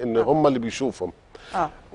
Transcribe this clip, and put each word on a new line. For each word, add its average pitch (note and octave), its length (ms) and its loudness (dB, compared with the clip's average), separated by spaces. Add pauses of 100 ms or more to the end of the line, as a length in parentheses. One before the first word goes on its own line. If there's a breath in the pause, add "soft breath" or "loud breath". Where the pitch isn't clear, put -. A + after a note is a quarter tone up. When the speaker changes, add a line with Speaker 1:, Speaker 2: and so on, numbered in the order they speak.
Speaker 1:
إن A#2 140 0
Speaker 2:
آه. A2+ 60 4
Speaker 1:
هم D3 240 4
اللي C3+ 120 4
بيشوفهم. A2+ 540 -4 (420 loud breath)
Speaker 2:
آه. E3+ 160 -2 (240)